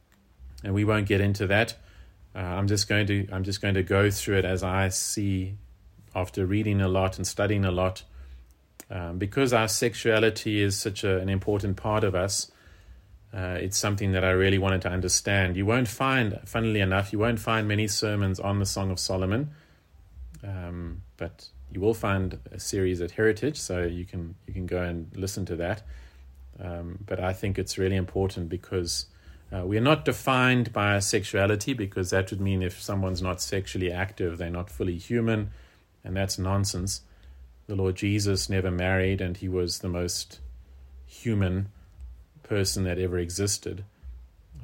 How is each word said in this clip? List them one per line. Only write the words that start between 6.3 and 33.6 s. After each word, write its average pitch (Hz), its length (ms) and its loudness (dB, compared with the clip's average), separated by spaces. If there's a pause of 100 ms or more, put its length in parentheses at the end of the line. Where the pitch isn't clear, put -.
reading 104 360 2
a 95 80 4
lot 95 280 2
and 90 80 -4
studying 101 380 0
a 95 80 2
lot, 92 320 0 (880)
um, 87 300 -6
because 120 340 2
our 110 160 4
sexuality 110 920 2
is 98 160 2
such 101 280 -4
a, 95 140 4
an 95 100 -2
important 98 480 0
part 107 260 2
of 95 100 2
us. 92 380 -2 (840)
Uh, 90 280 -4
it's 95 160 -2
something 101 340 0
that 92 140 4
I 92 60 4
really 95 260 6
wanted 95 240 2
to 95 80 -2
understand. 92 640 2
You 98 100 0
won't 120 220 2
find, 131 580 0
funnily 113 360 2
enough, 98 320 2
you 104 60 0
won't 113 200 2
find 110 260 0
many 107 220 2
sermons 101 540 0
on 101 180 0
the 95 60 2
Song 95 260 -2
of 87 80 -4
Solomon, 95 520 0 (920)
um, 87 580 -8 (140)
but - 320 -10 (240)
you 95 80 -6
will 107 140 4
find 98 440 0 (140)
a 95 80 -12
series 92 400 0
at 85 120 -4
Heritage, 110 460 2
so 87 260 -2
you 87 200 -2
can, 85 320 -8 (100)
you - 80 -12
can 90 120 -4
go 90 160 -2
and 85 340 -4
listen 95 300 -4
to 87 100 -4
that. 85 280 -2 (760)
Um, 85 460 -8
but 87 160 -4
I 92 100 0
think 95 260 -2
it's 92 200 -4
really 95 180 2
important 92 540 0
because, 87 560 -4 (480)
uh, 92 120 -4
we 101 120 0
are 113 40 4
not 151 220 4
defined 127 720 2
by 101 220 4
our 101 60 2
sexuality, 101 720 2
because 95 360 -4
that 95 220 2
would 98 100 -4
mean 95 200 2
if 90 200 -4
someone's 92 400 -2
not 90 200 -2
sexually 95 480 -2